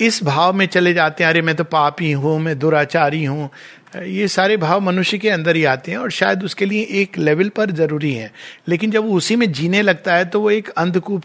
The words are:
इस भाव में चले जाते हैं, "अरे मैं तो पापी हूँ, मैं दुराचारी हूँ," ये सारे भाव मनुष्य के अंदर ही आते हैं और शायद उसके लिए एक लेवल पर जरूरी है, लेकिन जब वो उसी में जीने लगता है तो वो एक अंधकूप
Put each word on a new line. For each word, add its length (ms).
इस 240
भाव 280
में 140
चले 280
जाते 300
हैं, 60
"अरे 120
मैं 120
तो 100
पापी 480
हूँ, 280
मैं 180
दुराचारी 680
हूँ," 260
ये 260
सारे 280
भाव 240
मनुष्य 380
के 120
अंदर 260
ही 80
आते 260
हैं 80
और 120
शायद 320
उसके 240
लिए 240
एक 280
लेवल 300
पर 220
जरूरी 440
है, 180
लेकिन 220
जब 140
वो 100
उसी 220
में 160
जीने 300
लगता 320
है 100
तो 160
वो 100
एक 180
अंधकूप 560